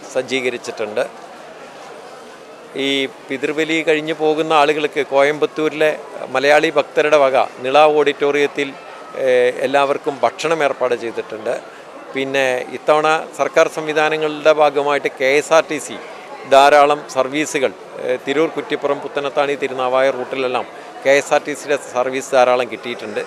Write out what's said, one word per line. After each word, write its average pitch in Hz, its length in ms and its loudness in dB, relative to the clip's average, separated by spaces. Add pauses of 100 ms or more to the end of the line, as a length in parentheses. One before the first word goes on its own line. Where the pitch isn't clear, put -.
(140)
സജ്ജീകരിച്ചിട്ടുണ്ട്. 123 920 -4 (1700)
ഈ 139 300 -2
പിതൃബലി 151 800 -4
കഴിഞ്ഞ് 156 260 0
പോകുന്ന 156 400 0
ആളുകൾക്ക് 147 520 2
കോയമ്പത്തൂരിലെ 151 920 0 (300)
മലയാളി 147 400 4
ഭക്തരുടെ 151 480 2
വക 135 200 4
നിള 131 420 0
ഓഡിറ്റോറിയത്തിൽ, 143 960 2 (440)
ഏ, 127 320 4
എല്ലാവർക്കും 139 760 0
ഭക്ഷണം 156 400 0
ഏർപ്പാട് 127 320 0
ചെയ്തിട്ടുണ്ട്. 113 840 -8 (340)
പിന്നെ 135 560 -2
ഇത്തവണ 156 540 2 (140)
സർക്കാർ 160 300 2
സംവിധാനങ്ങളുടെ 156 880 0
ഭാഗമായിട്ട് 143 540 2 (140)
കെ 131 40 0
എസ് 143 280 2
ആർ 160 180 6
ടി 151 60 -4
സി 123 160 -10 (580)
ധാരാളം 143 580 8
സർവീസുകൾ, 131 600 0 (300)
ഏ, 127 160 -2 (100)
തിരൂർ, 151 220 0
കുറ്റിപ്പുറം, 143 500 -4
പുത്തനത്താണി, 143 560 -2
തിരുനാവായ 127 540 0
റൂട്ടിലെല്ലാം 127 560 -4 (400)
കെ 135 40 2
എസ് 139 240 4
ആർ 147 140 2
ടി 147 60 -6
സിയുടെ 139 240 -4 (160)
സർവീസ് 131 380 -4
ധാരാളം 123 400 2
കിട്ടിയിട്ടുണ്ട്. 110 560 -8